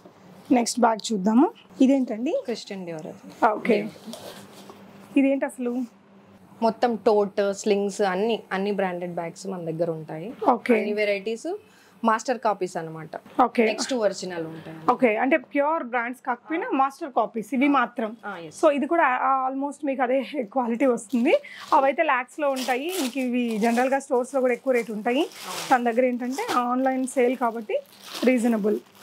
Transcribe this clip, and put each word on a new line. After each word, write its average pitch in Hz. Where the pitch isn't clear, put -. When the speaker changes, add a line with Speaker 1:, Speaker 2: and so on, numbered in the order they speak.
Speaker 1:
నెక్స్ట్ 240
బ్యాగ్ 226
చూద్దాము. 220
ఇదేంటండి? 262
Speaker 2:
Christian 196
Dior 160
అది. -
Speaker 1:
ఓకే. 214
ఇదేంటి 277
అసలు? 247
Speaker 2:
మొత్తం 226
టోట్, 202
స్లింగ్స్ 202
అన్ని, 202
అన్ని 190
బ్రాండెడ్ 180
బ్యాగ్స్ 170
మన 180
దగ్గర 165
ఉంటాయి. 160
Speaker 1:
ఓకే. 240
Speaker 2:
అన్ని 208
వెరైటీస్ 214
మాస్టర్ 226
కాపీస్ 196
అన్నమాట. 160
Speaker 1:
ఓకే. 240
Speaker 2:
నెక్స్ట్ -
ఒరిజినల్ 185
ఉంటాయి. 160
Speaker 1:
ఓకే, 240
అంటే 269
ప్యూర్ 302
బ్రాండ్స్ 240
కాకపోయినా 311
Speaker 2:
ఆ. 330
Speaker 1:
మాస్టర్ 269
కాపీస్ 220
ఇవి 262
Speaker 2:
ఆ. 294
Speaker 1:
మాత్రం. 233
Speaker 2:
ఆ, 196
ఎస్. 165
Speaker 1:
So 311
ఇది 285
కూడా, 339
ఆ, 262
almost 269
మీకు 269
అదే 254
క్వాలిటీ 240
వస్తుంది. 247
అవైతే 294
lakhs-లో 277
ఉంటాయి, 262
ఇంక 254
ఇవి 240
జనరల్గా 240
స్టోర్స్‌లో 262
కూడా 247
ఎక్కువ 254
రేటు 233
ఉంటాయి. 240
Speaker 2:
అవును. -
Speaker 1:
తన 233
దగ్గర 240
ఏంటంటే 254
ఆన్లైన్ 262
సేల్ 247
కాబట్టి 240
రీజనబుల్. 226